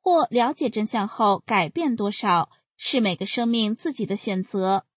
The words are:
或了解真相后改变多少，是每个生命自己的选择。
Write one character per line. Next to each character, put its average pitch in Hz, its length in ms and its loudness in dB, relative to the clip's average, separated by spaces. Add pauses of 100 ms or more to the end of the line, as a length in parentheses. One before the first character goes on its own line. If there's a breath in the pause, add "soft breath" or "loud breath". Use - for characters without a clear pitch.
或 339 300 2
了 240 220 2
解 254 180 -2
真 214 160 -2
相 202 220 -2
后 202 360 2
改 190 240 0
变 277 280 -2
多 202 140 -2
少， 185 400 0 (260 soft breath)
是 - 240 0
每 190 160 0
个 196 100 -8
生 233 220 -2
命 226 260 0
自 311 180 -6
己 208 140 -4
的 190 80 -2
选 190 300 -4
择。 190 400 0 (120)